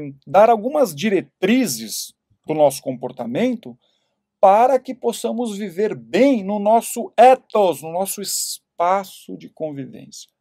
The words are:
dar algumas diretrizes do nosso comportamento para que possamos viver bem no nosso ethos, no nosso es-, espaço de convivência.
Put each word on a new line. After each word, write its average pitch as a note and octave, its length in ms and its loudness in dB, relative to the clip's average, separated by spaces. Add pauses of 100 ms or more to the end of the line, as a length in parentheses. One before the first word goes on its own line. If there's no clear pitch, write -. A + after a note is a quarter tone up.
(260)
dar F#3+ 220 6
algumas A#3 460 0
diretrizes F3+ 1200 -2 (320)
do - 80 -4
nosso D3 280 2
comportamento C3 960 -6 (600)
para A#3 380 4
que B3+ 160 -10
possamos A3+ 600 -6
viver G#3 380 -6
bem A3 500 0
no G3+ 140 -6
nosso A3 580 -2
ethos, G#3+ 680 4
no D#3+ 80 -12
nosso F#3+ 320 -6
es-, - 400 -10 (160)
espaço F#3+ 580 -4
de A3+ 120 -20
convivência. C#3+ 840 -14 (100)